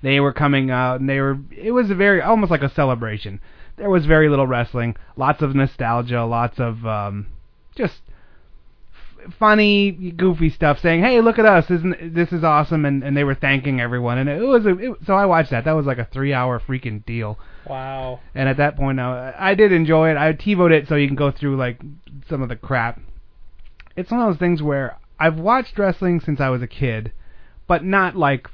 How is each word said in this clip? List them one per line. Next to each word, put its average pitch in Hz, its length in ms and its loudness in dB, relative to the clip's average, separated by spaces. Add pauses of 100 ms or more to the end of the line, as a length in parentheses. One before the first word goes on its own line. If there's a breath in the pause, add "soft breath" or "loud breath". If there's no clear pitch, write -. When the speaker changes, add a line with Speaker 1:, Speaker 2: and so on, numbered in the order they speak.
Speaker 1:
they 139 180 2
were 139 140 2
coming 139 360 2
out 127 300 0
and 135 80 -2
they 135 120 0
were, 139 180 -2 (120)
it 208 220 -6
was 247 180 0
a 196 40 0
very, 190 260 2
almost 208 300 2
like 147 120 2
a 139 60 0
celebration. 113 720 -2 (360 soft breath)
There 202 140 -6
was 175 140 4
very 156 240 6
little 139 180 4
wrestling, 120 480 -2 (220 soft breath)
lots 135 260 -2
of 139 120 0
nostalgia, 120 720 0
lots 117 340 -2
of, 113 260 -4
um, 101 400 -6 (480)
just - 280 -4 (1200 soft breath)
f-, 180 120 -16
funny, 208 540 4
goofy 170 580 0
stuff, 147 280 0
saying, 165 240 2
"Hey, 240 200 4
look 226 160 4
at 220 80 6
us! 180 240 6
Isn't, 170 440 -2
this 170 200 0
is 165 100 -2
awesome?" 151 400 2
And, 139 180 0
and 139 140 -2
they 143 80 2
were 135 100 0
thanking 135 460 -2
everyone, 120 380 -2
and 135 100 0
it 156 140 -4
was 240 240 4
a, 180 100 4
it, 226 300 -8
so 196 80 2
I 196 100 4
watched 165 280 2
that. 123 120 -2
That 156 80 0
was, 151 140 0
like, 131 100 -2
a 120 80 -6
three-hour 127 560 -2
freaking 120 460 -6
deal. 110 320 -6 (280 soft breath)
Speaker 2:
Wow. 131 540 -10 (140)
Speaker 1:
And 135 120 0
at 135 120 0
that 147 180 2
point, 135 200 0
now 127 180 -4
I, 131 380 -4
I - 20 2
did 202 180 6
enjoy 160 380 4
it. 151 80 0
I 156 160 2
tivoed 180 360 2
it 151 160 4
so 151 100 0
you 143 100 2
can 139 100 -2
go 143 140 2
through, 139 260 -4
like, 123 240 -4 (480)
some 139 140 -4
of 123 80 -6
the 120 60 -8
crap. 117 440 -4 (960)
It's 180 140 -8
one 240 100 0
of 233 60 2
those 170 120 0
things 175 240 2
where 139 360 -2 (240)
I've 160 160 2
watched 226 400 0
wrestling 180 420 0
since 143 200 -4
I 135 80 0
was 123 140 -2
a 123 40 -6
kid, 113 460 -4 (560 soft breath)
but 170 160 0
not, 185 320 0
like, 139 380 0